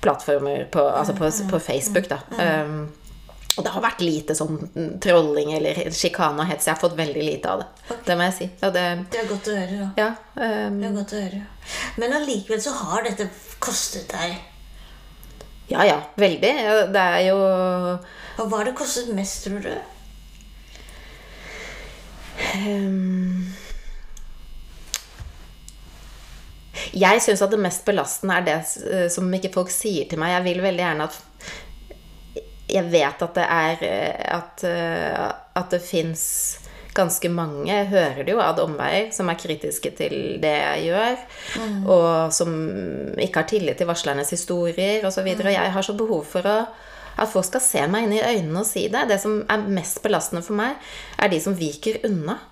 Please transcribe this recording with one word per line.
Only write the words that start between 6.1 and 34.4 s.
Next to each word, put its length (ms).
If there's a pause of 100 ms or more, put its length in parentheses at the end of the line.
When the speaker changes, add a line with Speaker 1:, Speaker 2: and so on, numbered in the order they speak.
Speaker 1:
og 60
hets. 200
Jeg 100
har 140
fått 40
veldig 300
lite 240
av 120
det. 60 (240)
Speaker 2:
Ok. 140
Speaker 1:
Det 140
må 60
jeg 100
si. 160 (120)
Og 120
det 360
Speaker 2:
Det... 100
er 80
godt 200
å 80
høre, 220
da. 180
Speaker 1:
Ja, 180 (300)
ehm. 340
Speaker 2:
Det 120
er 20
godt 220
å 80
høre. 200 (540)
Men 160
allikevel 480
så 140
har 300
dette 260 (280)
kostet 500
deg. 280 (1300)
Speaker 1:
Ja, 160
ja, 180 (160)
veldig. 360
Ja, 320
det 100
er 320
jo 80 (1000)
Speaker 2:
Og 120
hva 80
har 60
det 100
kostet 400
mest, 320
tror 160
du? 100 (2750)
Speaker 1:
Ehm. 960 (3500)
Jeg 280
synes 180
at 100
det 80
mest 280
belastende 480
er 100
det 100 (100)
s-, 180
eh, 280
som 200
ikke 220
folk 180
sier 360
til 120
meg. 140
Jeg 100
vil 200
veldig 200
gjerne 240
at 80 (1500)
jeg 220
vet 320
at 120
det 120
er, 360
eh, 540
at, 280